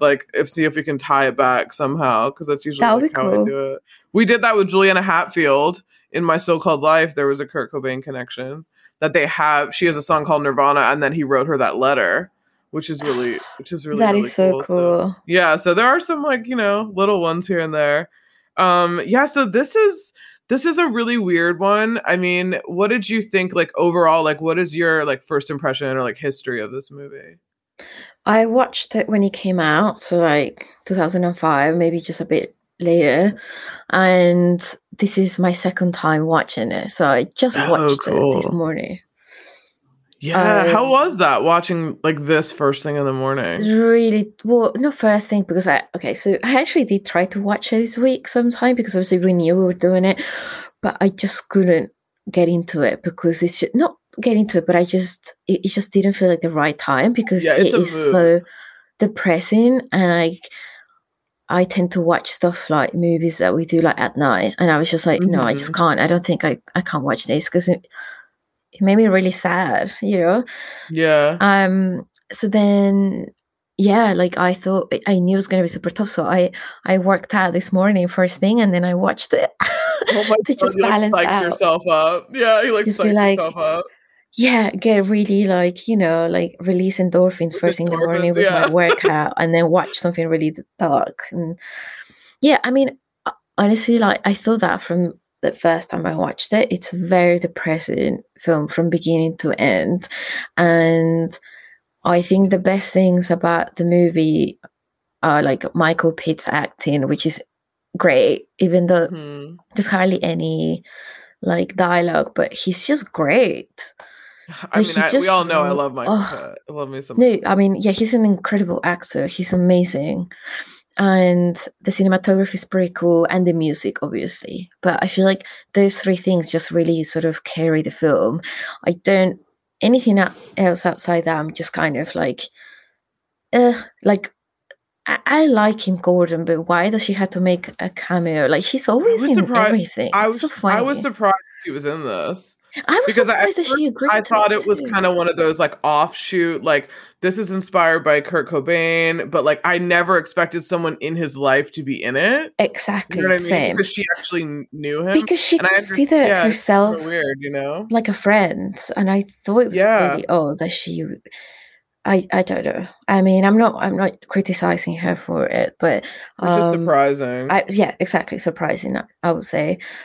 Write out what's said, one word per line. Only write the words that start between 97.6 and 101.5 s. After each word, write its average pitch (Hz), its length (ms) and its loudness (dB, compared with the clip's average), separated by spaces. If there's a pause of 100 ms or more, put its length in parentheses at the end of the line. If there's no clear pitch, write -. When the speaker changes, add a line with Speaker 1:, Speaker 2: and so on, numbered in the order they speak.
Speaker 2:
film 156 280 0
from 170 220 -2
beginning 160 480 -2
to - 140 -4 (100)
end. 107 460 0 (500)
And 165 720 2 (720)